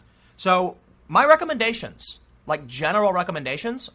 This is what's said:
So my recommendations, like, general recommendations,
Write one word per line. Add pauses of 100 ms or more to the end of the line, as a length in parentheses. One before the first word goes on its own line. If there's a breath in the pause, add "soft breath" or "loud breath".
(360 soft breath)
So (320)
my
recommendations, (260)
like,
general
recommendations,